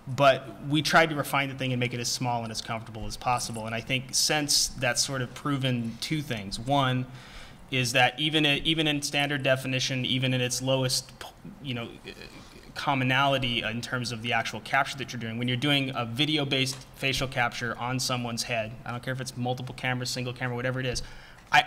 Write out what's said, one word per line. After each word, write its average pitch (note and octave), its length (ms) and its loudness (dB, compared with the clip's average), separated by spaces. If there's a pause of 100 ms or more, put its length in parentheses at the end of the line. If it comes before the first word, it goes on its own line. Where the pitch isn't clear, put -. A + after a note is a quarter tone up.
but C3+ 600 4
we D3 140 2
tried E3 300 6
to D3+ 60 -2
refine C#3 340 0
the C3 40 -8
thing C3 180 -2
and B2 80 0
make B2 120 0
it B2 80 -4
as A#2+ 80 -2
small A#2+ 360 0
and A2 60 -6
as G#2+ 120 -6
comfortable A2+ 440 -8
as G#2 120 -8
possible. A#2 480 -2
And A2+ 80 -4
I A2+ 60 -2
think C3 340 -2
since - 540 2
that's B2 360 2
sort C3+ 160 -2
of B2 140 -4
proven B2+ 680 0
two D#3 220 -2
things. A2 360 -6
One B2+ 460 2 (680)
is B2+ 220 2
that B2+ 260 4
even D3+ 280 4
i-, C#3+ 180 4
even D#3+ 220 2
in D3 160 0
standard C#3+ 400 0
definition, C3 640 2
even B2+ 260 2
in B2+ 80 2
its B2 220 -2
lowest, C3 560 0
p-, - 80 -12 (360)
you C3+ 120 -6
know, A#2 140 -6 (880)
commonality C3 880 2
in A2 180 -2
terms A#2+ 320 -4
of A2+ 100 -8
the A#2+ 100 -2
actual A2+ 280 0
capture C#3 380 0
that A#2+ 140 -8
you're B2 80 -6
doing, A2+ 180 -6
when A#2+ 100 0
you're B2+ 80 2
doing C3+ 380 2
a A#2+ 100 0
video-based C3+ 720 0 (200)
facial C3+ 320 0
capture A#2+ 500 -2
on B2 220 -2
someone's A#2+ 440 -2
head, A2+ 280 -2 (120)
I - 60 -10
don't A#2+ 120 -6
care C3 100 -4
if C3 80 -4
it's B2+ 160 -8
multiple B2+ 400 -2
cameras, B2+ 340 -2
single B2+ 220 -4
camera, B2 240 -4
whatever B2+ 240 -2
it B2+ 60 -2
is, A#2+ 160 -2 (500)
I D3 140 8